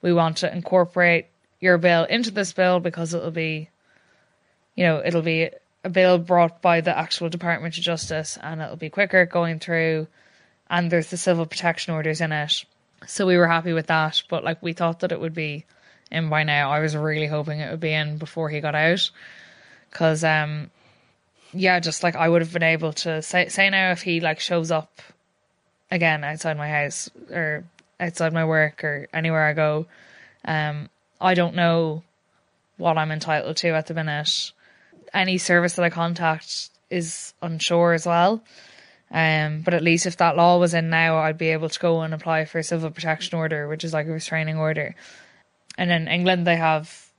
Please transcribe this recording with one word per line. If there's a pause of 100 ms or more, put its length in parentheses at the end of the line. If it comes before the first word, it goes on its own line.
We
want
to
incorporate (340)
your
bill
into
this
bill
because
it'll
be, (1040)
you
know,
it'll
be (340)
a
bill
brought
by
the
actual
Department
of
Justice,
and
it'll
be
quicker
going
through, (600)
and
there's
the
civil
protection
orders
in
it." (420)
So
we
were
happy
with
that,
but,
like,
we
thought
that
it
would
be (460)
in
by
now.
I
was
really
hoping
it
would
be
in
before
he
got
out, (800)
'cause,
um, (840)
yeah,
just,
like,
I
would
have
been
able
to
say,
say
now
if
he,
like,
shows
up (880)
again
outside
my
house (220)
or (360)
outside
my
work
or
anywhere
I
go, (580)
um, (320)
I
don't
know (760)
what
I'm
entitled
to
at
the
minute. (600)
Any
service
that
I
contact (200)
is
unsure
as
well. (680)
Um,
but
at
least
if
that
law
was
in
now,
I'd
be
able
to
go
and
apply
for
a
civil
protection
order,
which
is
like
a
restraining
order. (840)
And
in
England,
they
have (120)